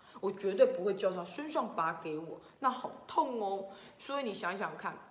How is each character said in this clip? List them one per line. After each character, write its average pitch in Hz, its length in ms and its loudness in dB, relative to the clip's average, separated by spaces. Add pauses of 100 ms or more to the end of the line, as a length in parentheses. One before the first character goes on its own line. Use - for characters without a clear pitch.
(200)
我 196 120 0
绝 196 220 -2
对 190 100 10
不 - 180 6
会 196 120 2
叫 185 160 2
他 180 140 -2
身 294 240 -6
上 285 280 0
拔 165 260 0
给 156 160 -4
我， 170 220 -10 (180)
那 254 120 2
好 - 200 -4 (160)
痛 269 320 0
哦。 196 300 -2 (300)
所 277 200 -4
以 277 60 -2
你 214 80 -2
想 180 240 -4
想 165 200 -4
看， 170 200 -6 (140)